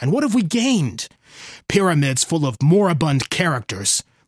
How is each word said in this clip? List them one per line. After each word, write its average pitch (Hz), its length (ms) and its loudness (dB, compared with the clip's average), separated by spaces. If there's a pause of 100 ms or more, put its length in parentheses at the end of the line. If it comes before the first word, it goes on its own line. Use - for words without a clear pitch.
and 131 120 0
what 269 100 0
have 247 120 -2
we 247 80 2
gained? 220 680 -2 (600)
Pyramids 151 560 2
full 156 220 -2
of 123 160 -4
moribund 156 680 2
characters, 120 720 -2 (240)